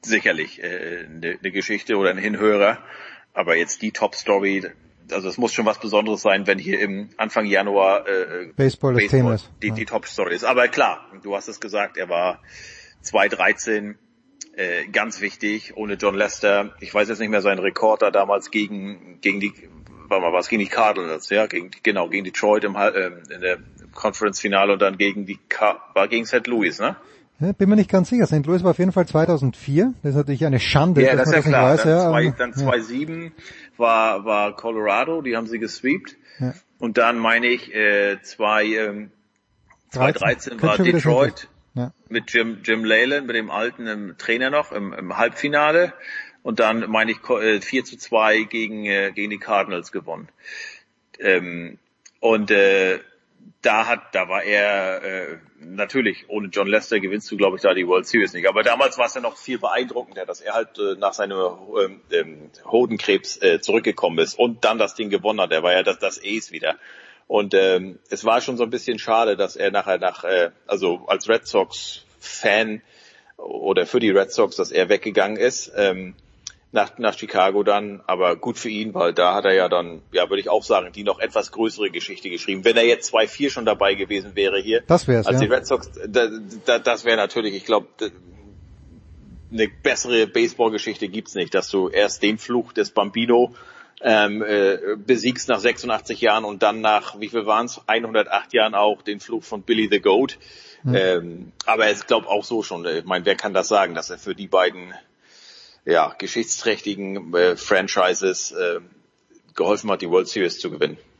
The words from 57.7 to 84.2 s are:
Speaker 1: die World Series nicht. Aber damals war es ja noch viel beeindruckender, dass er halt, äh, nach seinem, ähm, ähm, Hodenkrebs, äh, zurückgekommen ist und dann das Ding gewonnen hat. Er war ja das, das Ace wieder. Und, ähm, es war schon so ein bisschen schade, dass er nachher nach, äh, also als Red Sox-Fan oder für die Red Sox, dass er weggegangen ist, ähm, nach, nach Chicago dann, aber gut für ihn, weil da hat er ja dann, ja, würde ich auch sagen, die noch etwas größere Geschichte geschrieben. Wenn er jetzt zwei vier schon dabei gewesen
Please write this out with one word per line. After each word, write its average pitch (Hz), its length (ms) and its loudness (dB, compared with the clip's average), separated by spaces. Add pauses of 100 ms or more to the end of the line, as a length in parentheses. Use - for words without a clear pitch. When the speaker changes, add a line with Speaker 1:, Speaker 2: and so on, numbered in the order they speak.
Speaker 1:
die 92 140 0
World 92 200 2
Series 101 260 2
nicht. 87 140 -2
Aber 101 160 2
damals 127 340 2
war 123 100 0
es - 80 -8
ja 131 40 -6
noch 117 160 -6
viel 127 220 -8
beeindruckender, 110 680 -4
dass 90 160 -10
er 104 120 -8
halt, 113 240 -4
äh, 98 200 -2
nach 98 160 0
seinem, 98 240 -4 (460)
ähm, 95 180 -4 (100)
ähm, 80 260 -2 (280)
Hodenkrebs, 110 760 0
äh, 87 180 4
zurückgekommen 98 600 0
ist 80 200 0
und 117 240 0
dann 113 140 2
das 104 180 -2
Ding 107 140 -6
gewonnen 98 320 0
hat. 85 100 0
Er 80 120 0
war 87 100 4
ja 92 100 4
das, 95 160 -2
das 98 240 -4
Ace 104 280 -8
wieder. 80 240 -4 (500)
Und, 104 300 0
ähm, 92 440 2 (100)
es 101 140 -6
war 113 160 4
schon 127 160 -6
so 120 80 0
ein 113 60 -2
bisschen 117 300 -6
schade, 113 360 2
dass 92 220 -4
er 98 140 0
nachher 95 260 0
nach, 90 260 -4
äh, 87 280 2 (140)
also 92 420 -2
als 98 200 -2
Red 113 180 2
Sox-Fan - 1400 -2 (560)
oder - 480 0
für 123 140 0
die 107 120 2
Red 98 200 4
Sox, 104 240 0
dass 87 160 -4
er 90 160 2
weggegangen 101 480 0
ist, 120 400 -2
ähm, 92 400 0 (580)
nach, - 240 0
nach 113 200 -2
Chicago 98 460 2
dann, 101 440 0
aber 90 280 2
gut 120 220 -8
für 120 120 -8
ihn, 107 240 -6
weil 87 200 0
da 90 200 4
hat 98 120 0
er 95 80 4
ja 92 160 4
dann, 85 320 -2 (100)
ja, 98 180 0
würde 98 120 -2
ich 92 80 -8
auch 104 140 2
sagen, 92 280 0
die 104 140 -12
noch 98 140 -2
etwas 104 340 -4
größere 107 380 -2
Geschichte 92 380 -10
geschrieben. 92 360 -6
Wenn 117 100 6
er 117 100 4
jetzt 117 220 2
zwei 110 180 2
vier 143 240 -4
schon 120 160 -6
dabei 98 300 2
gewesen 98 400 -6